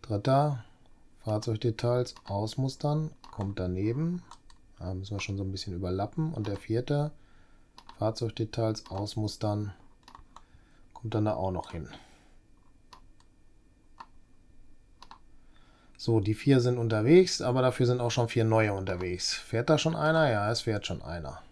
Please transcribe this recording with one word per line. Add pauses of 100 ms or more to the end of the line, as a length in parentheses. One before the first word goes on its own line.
Dritter, (560)
Fahrzeugdetails (120)
ausmustern, (200)
kommt
daneben. (560)
Da
müssen
wir
schon
so
ein
bisschen
überlappen.
Und
der
vierte, (840)
Fahrzeugdetails
ausmustern, (1200)
kommt
dann
da
auch
noch
hin. (4000)
So,
die
vier
sind
unterwegs,
aber
dafür
sind
auch
schon
vier
neue
unterwegs.
Fährt
da
schon
einer?
Ja,
es
fährt
schon
einer. (100)